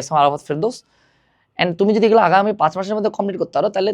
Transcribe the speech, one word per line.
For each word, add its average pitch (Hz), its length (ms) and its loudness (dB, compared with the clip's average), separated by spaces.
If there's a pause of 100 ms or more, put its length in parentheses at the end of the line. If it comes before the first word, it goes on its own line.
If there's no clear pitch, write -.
এস 135 100 -8
এম 160 100 -6
আরাফাত 143 280 0
ফেরদৌস। 165 280 -4 (840)
And 180 180 0
তুমি 202 180 2
যদি 220 120 2
এগুলো 220 200 4
আগামী 196 240 2 (100)
পাঁচ 156 160 2
মাসের 196 180 -6
মধ্যে 214 200 -2
কমপ্লিট 196 260 -6
করতে - 160 -6
পারো 180 160 0
তাহলে 196 200 -2